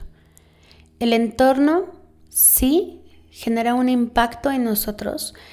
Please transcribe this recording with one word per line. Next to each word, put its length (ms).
El 120
entorno 760
sí 720
genera 440
un 140
impacto 600
en 140
nosotros, 680